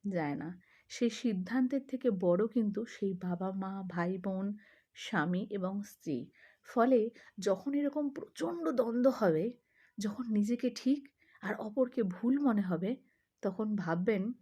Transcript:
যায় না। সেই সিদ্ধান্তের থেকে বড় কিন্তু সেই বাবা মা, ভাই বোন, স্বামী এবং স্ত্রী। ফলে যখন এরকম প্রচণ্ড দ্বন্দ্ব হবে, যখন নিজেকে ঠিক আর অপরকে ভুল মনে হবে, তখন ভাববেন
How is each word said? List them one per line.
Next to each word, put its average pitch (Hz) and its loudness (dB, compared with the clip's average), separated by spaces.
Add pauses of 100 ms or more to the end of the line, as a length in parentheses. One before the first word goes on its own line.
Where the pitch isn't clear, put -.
যায় 165 -2
না। 160 -8 (420)
সেই 233 0
সিদ্ধান্তের 240 -2
থেকে 254 -2
বড় 180 2
কিন্তু 214 0
সেই 196 -4
বাবা 180 -4
মা, 190 -6 (140)
ভাই 175 -2
বোন, 190 -4 (500)
স্বামী 180 0
এবং 190 -4 (100)
স্ত্রী। - -6 (520)
ফলে 247 6 (400)
যখন 196 0
এরকম 285 0
প্রচণ্ড 330 -6
দ্বন্দ্ব 240 4
হবে, 185 4 (520)
যখন 208 -4
নিজেকে 220 2
ঠিক 277 2 (400)
আর 202 -4
অপরকে 254 0
ভুল 214 0
মনে 233 4
হবে, 180 0 (520)
তখন 214 -2
ভাববেন 185 0 (180)